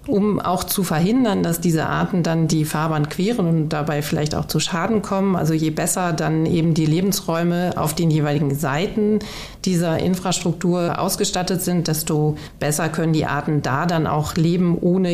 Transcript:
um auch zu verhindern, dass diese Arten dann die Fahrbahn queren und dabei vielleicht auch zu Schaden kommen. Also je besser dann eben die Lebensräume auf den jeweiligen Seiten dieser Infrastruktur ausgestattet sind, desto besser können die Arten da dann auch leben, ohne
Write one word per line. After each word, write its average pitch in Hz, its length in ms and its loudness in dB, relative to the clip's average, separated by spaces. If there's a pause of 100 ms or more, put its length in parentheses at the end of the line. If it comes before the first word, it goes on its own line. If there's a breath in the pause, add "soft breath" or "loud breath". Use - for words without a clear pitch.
um 208 320 2
auch 180 260 -2
zu - 200 -2
verhindern, 190 580 2
dass 170 200 0
diese 160 240 2
Arten 165 360 0
dann 165 240 2
die 156 200 2
Fahrbahn 156 420 0
queren 196 380 0
und 160 240 2
dabei 151 320 -2
vielleicht 151 320 -2
auch 160 140 -2
zu 156 120 0
Schaden 196 400 0
kommen. 196 340 0
Also 160 200 0
je 160 160 0
besser 160 420 -2
dann 160 320 0
eben 165 300 2
die 156 120 2
Lebensräume 175 880 0
auf 156 180 -2
den 165 160 2
jeweiligen 147 440 2
Seiten 196 680 0 (440 loud breath)
dieser 170 340 0
Infrastruktur 175 1040 0
ausgestattet 180 600 -2
sind, 175 260 0
desto 151 480 0 (240 loud breath)
besser 151 300 -2
können 160 240 0
die 156 120 2
Arten 147 360 0
da 143 240 0
dann 165 200 0
auch 147 300 -2
leben, 170 420 2
ohne 180 220 2 (140)